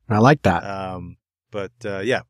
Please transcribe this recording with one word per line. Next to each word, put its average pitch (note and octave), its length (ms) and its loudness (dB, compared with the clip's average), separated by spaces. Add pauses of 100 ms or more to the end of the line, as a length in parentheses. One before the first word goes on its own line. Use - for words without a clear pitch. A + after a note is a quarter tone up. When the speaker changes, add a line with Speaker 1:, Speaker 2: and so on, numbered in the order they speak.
Speaker 1:
I G#2 80 2
like C3+ 240 6
that. E2+ 240 0
Speaker 2:
Um, F#2 500 -10 (360)
but, G2 200 -8 (140)
uh, G2 140 -6
yeah, A2 300 0